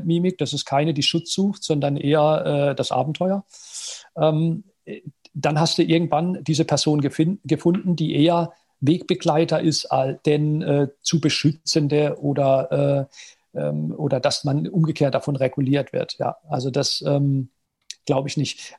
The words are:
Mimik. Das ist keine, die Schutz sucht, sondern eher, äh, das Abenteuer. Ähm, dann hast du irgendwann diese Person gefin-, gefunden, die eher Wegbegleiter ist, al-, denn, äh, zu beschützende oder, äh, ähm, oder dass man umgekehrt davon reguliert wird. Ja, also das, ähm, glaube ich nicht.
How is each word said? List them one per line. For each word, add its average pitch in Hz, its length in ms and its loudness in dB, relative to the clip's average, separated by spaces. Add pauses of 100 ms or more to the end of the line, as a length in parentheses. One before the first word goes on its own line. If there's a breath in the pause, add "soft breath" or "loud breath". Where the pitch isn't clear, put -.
Mimik. 170 320 0
Das 139 160 -4
ist 143 100 -4
keine, 151 300 0
die 143 100 -2
Schutz - 300 -2
sucht, 196 280 -2
sondern 143 360 0
eher, 147 760 2
äh, 131 40 -2
das - 180 -2
Abenteuer. 170 500 -2 (720 loud breath)
Ähm, 160 480 0 (680)
dann 151 260 -2
hast 165 180 0
du 175 60 4
irgendwann 170 580 0
diese 156 220 2
Person 151 380 2
gefin-, 160 420 0
gefunden, 175 540 0
die 156 180 -2
eher 170 380 2 (260 soft breath)
Wegbegleiter 165 840 2
ist, 147 240 0
al-, 135 400 -2
denn, 151 360 2
äh, 143 260 2 (140)
zu - 180 0
beschützende 147 1000 0
oder, 139 880 2 (460 loud breath)
äh, - 60 -8
ähm, 151 380 -4
oder 143 220 0
dass 139 240 0
man 147 240 0
umgekehrt 151 480 2
davon 139 200 -2
reguliert 135 580 0
wird. - 260 -4
Ja, 123 180 -4 (100)
also 135 220 -4
das, 139 360 -2
ähm, 139 440 0 (560)
glaube 139 240 -2
ich - 80 -6
nicht. - 420 -6